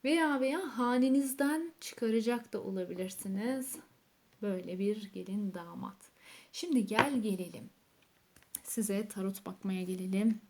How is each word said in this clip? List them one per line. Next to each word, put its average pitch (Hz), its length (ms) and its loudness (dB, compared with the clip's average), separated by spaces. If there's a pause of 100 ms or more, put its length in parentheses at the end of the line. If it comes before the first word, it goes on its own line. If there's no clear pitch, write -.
Veya, 294 380 4
veya 269 360 0
hanenizden 269 1000 4
çıkaracak 226 760 0
da 214 100 -4
olabilirsiniz. 190 1120 -4 (680)
Böyle 185 380 -4
bir 202 340 0
gelin 190 400 -4
damat. 180 580 -12 (400)
Şimdi 277 340 0
gel 233 360 2
gelelim. 180 480 -4 (920)
Size 208 440 -4
tarot 196 380 -6
bakmaya 185 380 -6
gelelim. 185 680 0